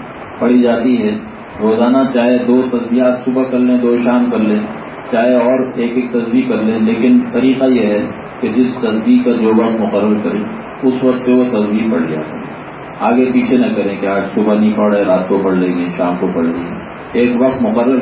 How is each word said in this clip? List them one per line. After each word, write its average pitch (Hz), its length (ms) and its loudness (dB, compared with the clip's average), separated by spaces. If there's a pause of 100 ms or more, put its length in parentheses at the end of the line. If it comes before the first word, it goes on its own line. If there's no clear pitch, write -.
(380)
پڑھی 120 240 4
جاتی 117 400 2
ہے 107 100 0 (480)
روزانہ، 120 380 2 (160)
چاہے 123 320 2
دو 123 100 4 (140)
تسبیحات 123 540 0
صبح 131 260 0
کر 123 100 0
لیں، 123 180 2
دو 120 180 2
شام 120 340 0
کر 113 140 -2
لیں، 104 160 2 (500)
چاہے 120 300 2
اور 127 180 2 (160)
ایک 120 200 -2
ایک 120 180 -2
تسبیح 117 360 0
کر 107 140 0
لیں، 113 200 0
لیکن 113 360 2 (140)
طریقہ 127 400 2
یہ 113 140 2
ہے 104 140 0 (400)
کہ 117 120 -2
جس 123 280 0
تسبیح 110 440 2
کا 120 160 2
جو 110 160 2
وقت 113 240 2
مقرر 104 420 0
کرے 107 180 -2 (420)
اس 127 220 0
وقت 123 220 0
پہ 123 60 2
وہ 127 180 4
تسبیح 110 420 0
پڑھ 85 100 0
لیا 78 200 -4
کریں، - 240 -10 (540)
آگے 123 320 2
پیچھے 127 240 2
نہ 117 100 4 (100)
کریں 101 240 -2
کہ 98 60 -4
آج 98 180 -2 (100)
صبح 107 200 2
نہیں 107 220 2
پڑھ 104 180 2
رہے، 98 100 2
رات 92 240 0
کو 101 160 2
پڑھ 92 120 0
لیں 90 200 0
گے، 87 80 -2 (120)
شام 90 240 -2
کو 92 140 -2
پڑھ 85 120 0
لیں 87 180 -4
گے، - 560 -8
ایک 120 200 2
وقت 131 220 0
مقرر 120 400 0